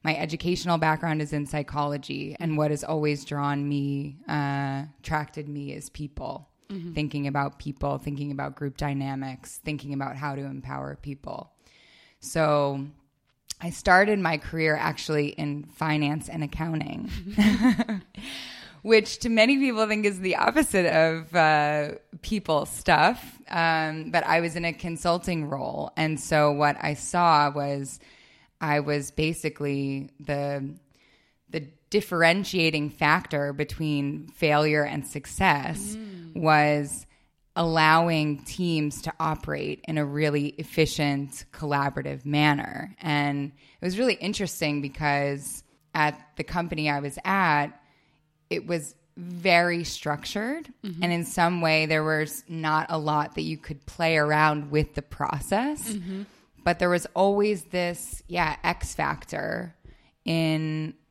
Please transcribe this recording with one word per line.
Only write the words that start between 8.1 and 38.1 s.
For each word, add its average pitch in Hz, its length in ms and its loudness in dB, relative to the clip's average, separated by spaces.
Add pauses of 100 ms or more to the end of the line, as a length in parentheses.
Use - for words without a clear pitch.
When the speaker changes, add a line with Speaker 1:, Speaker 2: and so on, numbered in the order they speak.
Speaker 1:
about 139 240 -6
group 139 220 -8
dynamics, 135 880 -6
thinking 143 300 -6
about 135 220 -6
how 143 200 -6
to 139 60 -6
empower 135 580 -8
people. - 520 -12 (720)
So 143 600 2 (760)
I 170 80 -6
started 202 500 4
my 165 180 0
career 160 380 0
actually 151 520 0
in 147 380 -6
finance 151 600 -2
and 160 160 -6
accounting, - 680 -4 (260)
<laughs> 208 640 4 (800)
which 214 380 4
to 240 100 -2
many 226 280 6
people 254 240 2
I 220 60 4
think 214 180 0
is 202 140 2
the 190 160 0
opposite 208 500 4
of, 160 500 2
uh, 151 560 4 (300)
people 165 440 0
stuff. - 760 2 (100)
Um, 160 640 0
but 165 140 2
I 165 160 4
was 165 140 -2
in 170 100 -2
a 165 80 0
consulting 170 720 -2
role. 143 520 -4
And 156 220 0
so 147 320 4
what 147 300 2
I 151 140 -2
saw 160 540 4
was 143 500 -4 (600)
I 147 220 2
was 143 300 -2
basically 143 1000 -2 (100)
the, 143 560 -4 (720)
the 156 180 -6 (220)
differentiating 165 1000 2
factor 147 640 0
between 147 840 -4
failure 151 480 4
and 147 240 -4
success 156 880 0
Speaker 2:
Mm. 175 460 -10
Speaker 1:
was 151 640 4 (500)
allowing 160 880 4